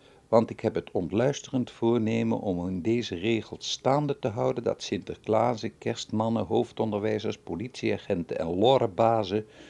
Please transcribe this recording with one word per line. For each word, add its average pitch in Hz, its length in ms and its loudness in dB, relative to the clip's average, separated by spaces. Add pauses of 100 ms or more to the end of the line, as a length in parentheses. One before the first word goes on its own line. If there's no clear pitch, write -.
(280)
want 117 220 4
ik 107 100 -12
heb 110 140 0
het - 160 -4
ontluisterend 117 800 -2
voornemen 113 680 0
om 87 280 -2
in 92 140 -4
deze 110 320 0
regels 107 560 -4
staande 139 480 0
te 131 100 -2
houden 123 360 -2
dat - 180 -2
Sinterklaasen, 110 960 -2
kerstmannen, 110 680 -2
hoofdonderwijzers, 107 920 0
politieagenten 98 1000 -4
en 85 200 -2
lorrebazen 113 880 4 (240)